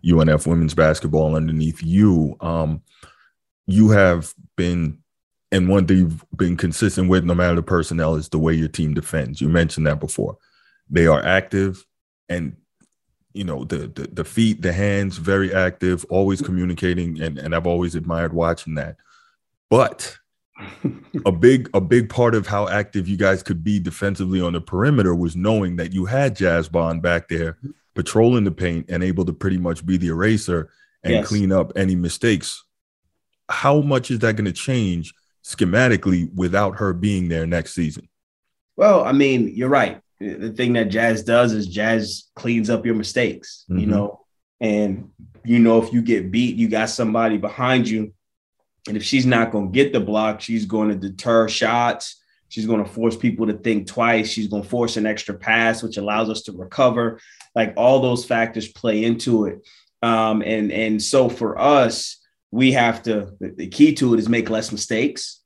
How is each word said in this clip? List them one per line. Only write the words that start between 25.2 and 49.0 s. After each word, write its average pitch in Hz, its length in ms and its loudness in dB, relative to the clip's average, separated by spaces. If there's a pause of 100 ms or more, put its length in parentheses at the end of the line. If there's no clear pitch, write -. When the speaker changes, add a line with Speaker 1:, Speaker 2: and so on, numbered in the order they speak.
Speaker 1:
knowing 95 400 0
that 87 160 -6
you 92 140 -2
had 131 300 0
Jazz 85 320 2
Bond 82 340 -2
back 87 260 -2
there 82 300 -6 (360)
patrolling 113 500 2
the 95 60 2
paint 85 380 -4
and 87 140 -4
able 92 220 -2
to 87 80 -2
pretty 92 260 -2
much 85 260 -4
be 92 120 0
the 85 120 0
eraser 90 640 0 (320)
and 117 120 0
Speaker 2:
Yes. 104 120 0
Speaker 1:
clean 101 240 0
up 95 260 0
any 95 180 0
mistakes. 90 680 -2 (840)
How 143 320 2
much 135 300 0
is 120 100 -2
that 113 160 2
gonna 104 160 -2
change 92 640 -4 (300)
schematically 98 880 2
without 92 440 0
her 98 140 -2
being 92 360 -2
there 82 180 -2
next 82 280 -4
season? 80 340 -6 (680)
Speaker 2:
Well, 185 280 4
I 123 80 0
mean, 135 420 4
you're 123 160 -2
right. 123 300 0 (200)
The 104 320 -10
thing 120 220 0
that 110 160 0
Jazz 110 320 0
does 117 300 4
is 104 140 -2
Jazz 104 580 -4 (100)
cleans 117 360 -2
up 117 140 -2
your 117 100 0
mistakes, - 760 -4
you 92 80 -2
Speaker 1:
Mm-hmm. 104 140 0
Speaker 2:
know, 104 300 -2 (400)
and, 104 500 -2 (340)
you 117 140 4
know, 113 240 6
if 113 100 -8
you 120 80 2
get 104 300 -2
beat, 117 260 0
you 113 120 0
got 110 200 -2
somebody 110 480 0
behind 123 520 0
you. 110 240 -4 (760)
And 107 80 -6
if 98 80 -6